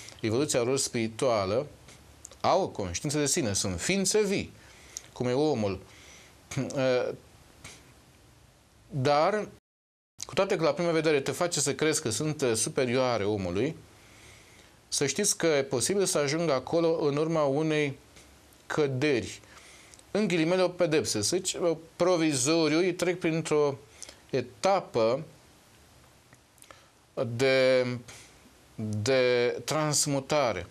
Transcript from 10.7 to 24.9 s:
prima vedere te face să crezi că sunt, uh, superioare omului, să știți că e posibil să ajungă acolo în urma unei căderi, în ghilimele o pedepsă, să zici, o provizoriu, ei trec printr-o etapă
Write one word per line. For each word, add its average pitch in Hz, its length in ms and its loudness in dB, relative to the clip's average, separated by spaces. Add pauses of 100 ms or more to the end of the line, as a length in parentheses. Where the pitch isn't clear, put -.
prima 170 180 -2
vedere 160 280 2
te 135 120 -2
face 175 280 -2
să 139 160 0
crezi 156 260 0
că 120 80 -4
sunt, 151 320 -4
uh, 120 120 2
superioare 123 720 0
omului, 104 500 -2 (1120)
să - 180 -2
știți - 320 0
că - 80 -2
e 147 180 2
posibil 180 420 0
să 175 120 0
ajungă 151 360 0
acolo 165 480 0
în 143 160 0
urma 160 260 0
unei 147 540 0 (680)
căderi, 135 760 0 (720)
în 208 160 0
ghilimele 175 340 2
o 180 60 4
pedepsă, 156 540 0
să 104 140 0
zici, 185 180 -2
o 165 240 0 (180)
provizoriu, 160 880 2
ei 180 100 0
trec 175 260 -2
printr-o 156 580 0 (520)
etapă 135 920 0 (2000)